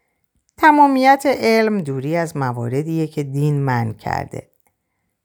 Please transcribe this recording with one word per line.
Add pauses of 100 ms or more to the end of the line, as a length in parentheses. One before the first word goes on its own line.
(560)
"تمامیت
علم
دوری
از
مواردیه
که
دین
منع
کرده (760)